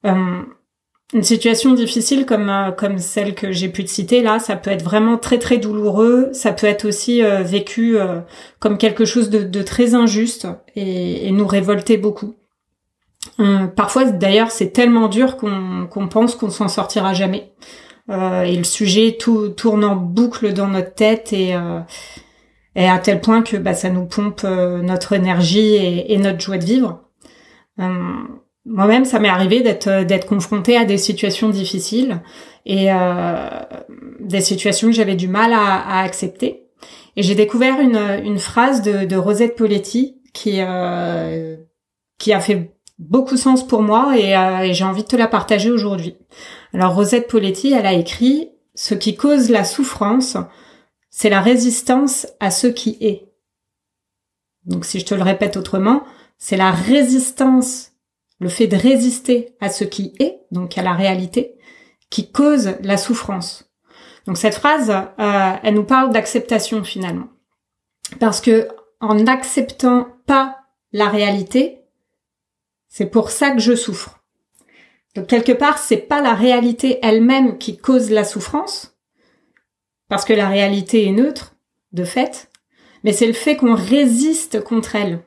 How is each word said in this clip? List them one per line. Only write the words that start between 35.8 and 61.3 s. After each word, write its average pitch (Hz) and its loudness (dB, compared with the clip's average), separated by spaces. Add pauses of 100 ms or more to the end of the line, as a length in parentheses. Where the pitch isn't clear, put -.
accepter. - -6 (480)
Et 202 0
j'ai 190 2
découvert 240 2
une, 247 4 (260)
une 202 -4
phrase 247 0
de, 196 0
de 180 -2
Rosette 208 0
Poletti 226 -2 (120)
qui, 202 -4
euh, 170 -4 (600)
qui 214 -2
a 196 2
fait 175 -2 (260)
beaucoup 254 0
de 254 2
sens 262 4
pour 214 0
moi 240 2
et, 196 2
euh, 185 2
et 185 0
j'ai 180 -2
envie 190 -2
de - -10
te - 0
la 226 2
partager 214 0
aujourd'hui. 202 -4 (580)
Alors 185 2
Rosette 220 2
Poletti, 208 0
elle 233 2
a 190 2
écrit : « 247 0 (260)
Ce - -4
qui 208 -2
cause 277 2
la 208 4
souffrance, 254 -2 (760)
c'est - 0
la 196 4
résistance 247 2 (120)
à 196 -2
ce 247 0
qui 233 -2
est. » 208 -4 (1300)
Donc 180 -6
si - -8
je 175 -8
te 202 -4
le 185 -2
répète 196 -2
autrement, 196 0 (340)
c'est - -4
la 190 2
résistance, 254 2 (480)
le 180 -4
fait 214 2
de 196 0
résister 247 2
à 202 -4
ce - -6
qui 196 -8
est, 339 -2 (120)
donc 180 -6
à 185 -4
la 180 0
réalité, 185 -2 (540)